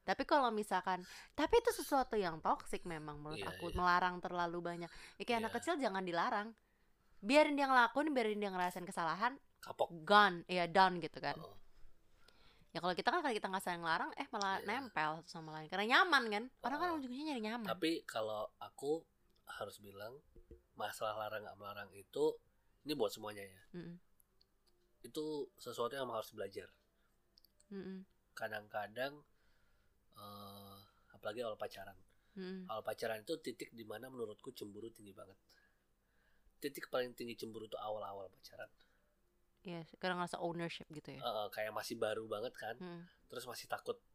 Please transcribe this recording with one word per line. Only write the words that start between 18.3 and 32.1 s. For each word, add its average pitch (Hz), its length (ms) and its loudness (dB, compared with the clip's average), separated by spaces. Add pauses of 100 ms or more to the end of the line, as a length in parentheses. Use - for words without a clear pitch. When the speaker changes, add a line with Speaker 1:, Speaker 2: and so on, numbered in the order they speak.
Speaker 2:
aku 147 440 -2 (460)
harus 104 320 -8
bilang, 104 340 -12 (640)
masalah 107 420 -2
larang 107 240 -4
nggak 101 160 -14
melarang 101 320 -10
itu, 143 460 0 (480)
ini 147 100 -4
buat 110 160 2
semuanya 107 320 -8
ya. 95 180 -16 (140)
Speaker 1:
Mm-mm. 175 220 -12 (1080)
Speaker 2:
Itu 151 540 -4
sesuatu 120 420 -2
yang 135 80 -2
harus 113 240 -4
belajar. 98 400 -8 (960)
Speaker 1:
Mm-mm. 190 380 -10 (260)
Speaker 2:
Kadang-kadang, 107 880 -6 (960)
eh, 101 640 -16 (320)
apalagi 107 320 -8
awal 110 140 -4
pacaran. 98 400 -10 (380)